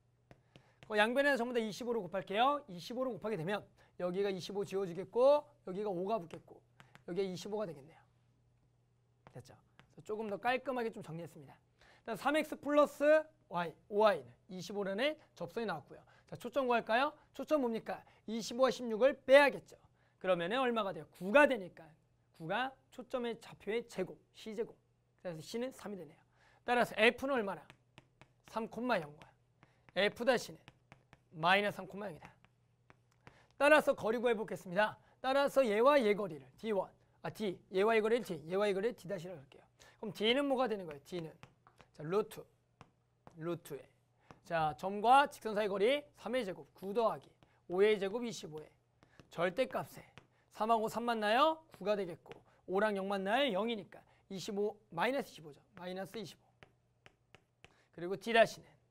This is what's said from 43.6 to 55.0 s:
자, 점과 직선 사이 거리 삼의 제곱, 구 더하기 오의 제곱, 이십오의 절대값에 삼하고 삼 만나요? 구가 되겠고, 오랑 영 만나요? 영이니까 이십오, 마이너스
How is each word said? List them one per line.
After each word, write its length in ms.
자, 340
점과 500
직선 260
사이 140
거리 360
삼의 280
제곱, 300
구 180
더하기 380
오의 300
제곱, 260
이십오의 440
절대값에 720
삼하고 380
삼 160
만나요? 600
구가 180
되겠고, 380
오랑 300
영 120
만나요? 440
영이니까 500
이십오, 480
마이너스 400